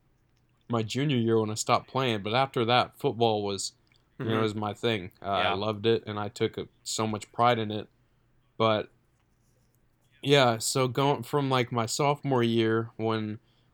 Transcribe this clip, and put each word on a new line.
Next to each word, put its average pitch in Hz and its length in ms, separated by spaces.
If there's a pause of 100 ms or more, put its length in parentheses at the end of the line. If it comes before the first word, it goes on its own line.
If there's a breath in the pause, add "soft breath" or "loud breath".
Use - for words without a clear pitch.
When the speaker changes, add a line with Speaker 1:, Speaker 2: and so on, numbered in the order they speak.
(680)
Speaker 1:
my 117 140
junior 131 340
year 113 220
when 107 120
I 107 40
stopped - 340
playing. 120 340
But 104 120
after 131 300
that, 113 340
football 113 440
was 101 300 (460)
you - 80
know, 110 60
it - 20
Speaker 2:
Mm-hmm. 110 80
Speaker 1:
was 107 120
my 107 200
thing. 107 360 (100)
Uh, 95 60
I 95 160
Speaker 2:
Yeah. 95 120
Speaker 1:
loved 104 320
it, 113 200
and 104 120
I 104 100
took 110 300
a, - 100 (160)
so - 220
much 107 260
pride 120 260
in 107 120
it. 107 180 (680)
But, 110 340 (1300)
yeah, 127 360
so 131 300
going 139 360
from, 139 260
like, 127 220
my 117 140
sophomore 143 580
year 113 520
when 110 440 (340)